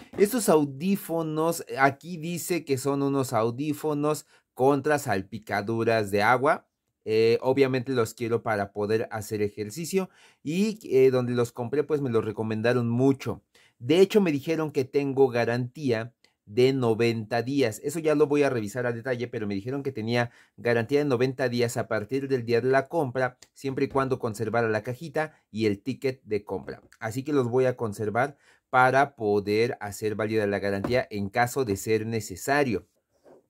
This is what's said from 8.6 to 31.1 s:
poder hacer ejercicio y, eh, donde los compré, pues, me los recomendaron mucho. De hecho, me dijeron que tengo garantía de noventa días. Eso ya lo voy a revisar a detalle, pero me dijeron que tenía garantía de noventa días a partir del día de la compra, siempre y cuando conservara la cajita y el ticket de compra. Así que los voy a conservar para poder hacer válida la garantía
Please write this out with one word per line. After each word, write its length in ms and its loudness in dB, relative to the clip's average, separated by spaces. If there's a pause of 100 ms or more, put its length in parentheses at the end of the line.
poder 360 -2
hacer 320 -6
ejercicio 680 -6 (340)
y, 360 -2 (140)
eh, 180 6
donde 200 0
los 220 0
compré, 320 -4
pues, 160 -2
me 80 -4
los 160 0
recomendaron 640 -2
mucho. 520 0 (360)
De 220 2
hecho, 220 6
me 100 2
dijeron 400 -4
que 140 -2
tengo 420 2
garantía 880 -2 (300)
de 260 4
noventa 720 4
días. 420 0
Eso 160 -6
ya 160 2
lo 100 6
voy 180 4
a 60 4
revisar 360 -4
a 80 -2
detalle, 340 -4
pero 200 -6
me 60 -2
dijeron 300 -6
que 80 -4
tenía 400 -2 (240)
garantía 440 0
de 60 2
noventa 440 0
días 260 -2
a 140 -6
partir 400 -4
del 160 -2
día 160 2
de 80 0
la 180 2
compra, 500 -2 (160)
siempre 320 -4
y 40 -6
cuando 280 -2
conservara 520 -2
la 120 0
cajita 520 -6 (180)
y 140 -2
el 180 0
ticket 400 -4
de 220 -4
compra. 360 -10 (180)
Así 240 -6
que 100 -4
los 160 2
voy 160 2
a 100 0
conservar 640 -4 (320)
para 480 4
poder 640 0
hacer 340 -6
válida 320 0
la 120 0
garantía 520 0